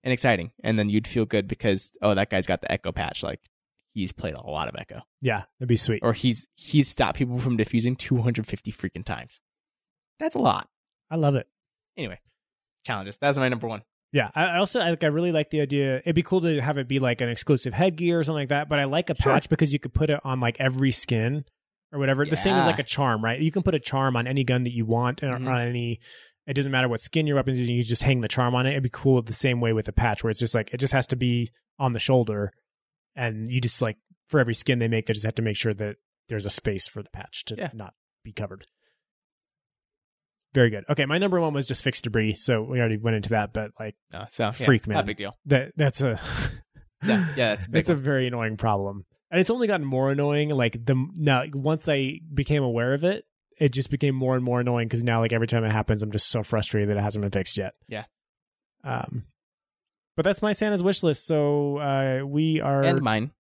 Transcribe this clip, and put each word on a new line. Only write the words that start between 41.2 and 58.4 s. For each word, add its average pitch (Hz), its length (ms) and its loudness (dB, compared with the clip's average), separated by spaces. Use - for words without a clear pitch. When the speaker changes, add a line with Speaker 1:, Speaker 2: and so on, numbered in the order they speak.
Speaker 2:
one 156 140 0
was 139 120 -2
just - 160 -6
fix - 200 -2
debris, 107 320 0
so 117 280 0
we 127 160 -4
already 110 200 0
went 113 180 0
into 98 140 -4
that, 107 240 0
but, 107 160 -6
like, 107 140 -10
Speaker 1:
Oh, 98 180 -12
so, - 140 -4
yeah, 107 60 0
Speaker 2:
freak, 120 360 2
Speaker 1:
not 107 80 -2
a - 40 0
Speaker 2:
man. 110 80 -2
Speaker 1:
big 107 100 -6
deal. 98 180 -10
Speaker 2:
That, 139 300 2
that's 139 260 0
a 117 180 0
<laughs> - 420 -20
Speaker 1:
Yeah, 202 240 2
yeah, 120 180 2
that's 95 120 -6
a 110 40 -10
big 160 100 2
Speaker 2:
It's 170 80 -4
a 175 60 4
Speaker 1:
one. 139 80 -2
Speaker 2:
very 131 240 0
annoying 113 320 -4
problem. 98 480 -2
And 170 100 2
it's 185 80 4
only 233 180 2
gotten 170 200 0
more 135 240 2
annoying, 147 400 0
like, 120 340 0
the, 131 220 2
now, 139 280 2
once 151 340 -2
I 139 320 0
became 143 280 0
aware 120 300 0
of 143 100 0
it, 196 220 0
it 147 120 4
just 127 180 -4
became 139 260 0
more 131 200 2
and 127 100 0
more 123 160 2
annoying 120 300 0
'cause 117 120 0
now, 117 180 2
like, 113 120 2
every 117 140 2
time 113 180 2
it 110 80 2
happens, 107 300 2
I'm 107 100 -4
just - 160 0
so 110 140 -2
frustrated 104 480 0
that 104 80 0
it 101 40 0
hasn't 104 200 -2
been 101 80 0
fixed 95 260 -2
yet. 92 160 -4
Speaker 1:
Yeah. 107 160 -10